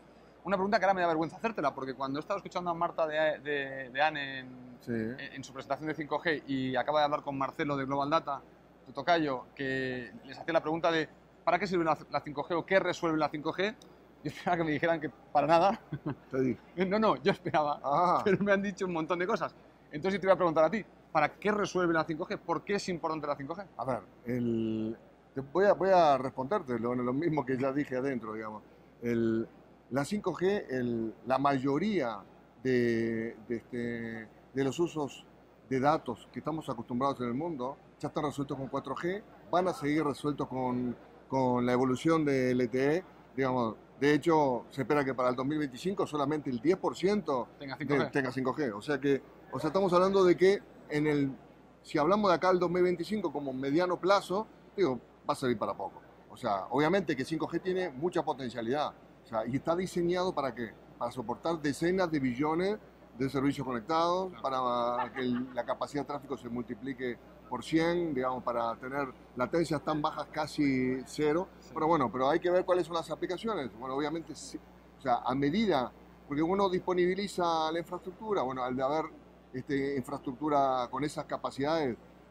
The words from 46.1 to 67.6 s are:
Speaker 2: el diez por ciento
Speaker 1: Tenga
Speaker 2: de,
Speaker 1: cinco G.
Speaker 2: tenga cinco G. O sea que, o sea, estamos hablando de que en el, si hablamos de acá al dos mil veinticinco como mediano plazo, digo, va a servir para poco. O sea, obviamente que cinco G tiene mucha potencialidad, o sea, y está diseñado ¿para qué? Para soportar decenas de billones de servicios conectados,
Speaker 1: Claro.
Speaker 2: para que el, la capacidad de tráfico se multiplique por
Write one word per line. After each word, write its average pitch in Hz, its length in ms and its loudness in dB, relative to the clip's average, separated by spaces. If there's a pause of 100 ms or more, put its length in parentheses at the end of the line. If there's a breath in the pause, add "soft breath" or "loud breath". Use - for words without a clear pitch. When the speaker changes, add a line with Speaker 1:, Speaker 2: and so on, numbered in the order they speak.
Speaker 2:
el 123 120 -2
diez 170 180 4
por 147 180 -2
ciento 165 520 0 (100)
Speaker 1:
Tenga 135 180 -10
Speaker 2:
de, 147 80 -8
Speaker 1:
cinco 139 180 2
G. 139 80 -2
Speaker 2:
tenga 131 220 0
cinco 127 220 -2
G. 135 200 -2
O 104 60 -6
sea 143 180 -2
que, 135 220 2 (320)
o 131 60 -6
sea, 151 100 -2
estamos 190 240 2
hablando 190 320 6
de 175 140 8
que 190 240 6 (260)
en 151 180 0
el, 143 300 2 (460)
si - 160 -4
hablamos 196 320 4
de 170 60 8
acá 185 120 2
al 185 100 6
dos 175 120 2
mil 180 120 2
veinticinco 180 480 0
como 143 220 -4
mediano 151 460 0
plazo, 202 480 2 (280)
digo, 135 240 2 (300)
va 147 60 0
a - 20 0
servir 123 220 0
para 101 160 -2
poco. 92 260 -10 (300)
O 101 60 -18
sea, 101 340 -2
obviamente 160 440 2
que 131 120 -4
cinco 156 200 -4
G 165 140 -4
tiene 185 300 -2
mucha 156 320 -2
potencialidad, 127 640 -2 (340)
o - 40 -20
sea, 113 200 -4
y 135 100 -2
está 165 200 0
diseñado 180 580 -2
¿para 135 200 -2
qué? 113 180 -8 (240)
Para 120 140 -4
soportar 127 500 -4
decenas 170 500 0
de 151 100 0
billones 156 580 0 (400)
de 131 100 0
servicios 135 380 0
conectados, 165 640 0
Speaker 1:
Claro. 123 640 0
Speaker 2:
para 120 160 -4
que 131 80 -6
el, 127 340 -2
la 120 120 -4
capacidad 127 380 -4
de - 20 -6
tráfico 139 320 -8
se 120 100 -14
multiplique 123 720 -6 (320)
por 120 120 -6